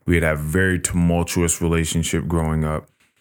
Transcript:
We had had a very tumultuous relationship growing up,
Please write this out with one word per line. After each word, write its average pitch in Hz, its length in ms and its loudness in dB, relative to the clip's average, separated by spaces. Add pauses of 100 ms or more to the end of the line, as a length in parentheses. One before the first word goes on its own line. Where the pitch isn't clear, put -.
We 87 80 2
had 82 100 2
had 78 120 2
a - 20 -4
very 92 400 0
tumultuous 85 840 0
relationship 82 680 0
growing 78 360 0
up, 76 240 -4 (320)